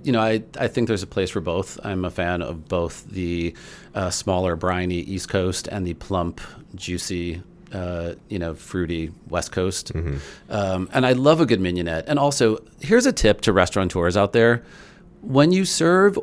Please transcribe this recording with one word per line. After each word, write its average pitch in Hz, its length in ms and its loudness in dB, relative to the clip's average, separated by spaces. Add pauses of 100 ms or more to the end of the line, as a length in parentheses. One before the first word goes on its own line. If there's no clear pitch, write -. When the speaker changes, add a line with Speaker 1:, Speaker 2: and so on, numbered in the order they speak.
Speaker 1:
you 139 80 -2
know, 117 80 4
I, 110 240 2 (160)
I 117 80 0
think 117 200 0
there's 101 160 0
a - 40 -8
place 95 220 -2
for 101 100 -4
both. 87 440 -4
I'm 92 220 -4
a 90 60 -4
fan 87 300 -2
of 80 260 -10
both 85 420 -4
the 85 460 -4 (400)
uh, 92 140 -2
smaller, 92 460 0
briny 90 440 -2
East 92 300 -6
Coast 92 380 -2
and 98 180 -6
the 85 100 -4
plump, 87 440 -4 (360)
juicy, 87 680 -6 (320)
uh, 87 400 -6 (160)
you 101 100 -6
know, 82 140 -6
fruity 82 580 -4 (180)
West 82 220 -4
Coast. 92 420 -2
Speaker 2:
Mm-hmm. 80 240 -4 (320)
Speaker 1:
Um, 92 440 -2
and 127 120 2
I 127 80 4
love 147 280 6
a 151 40 4
good 110 140 4
mignonette. 87 480 -2
And 147 120 0
also, 139 400 2 (200)
here's 233 260 4
a 262 80 2
tip - 280 2
to 104 120 2
restaurateurs 92 640 2
out 101 160 2
there. 117 300 4 (580)
When 143 300 4
you 190 140 2
serve 185 580 4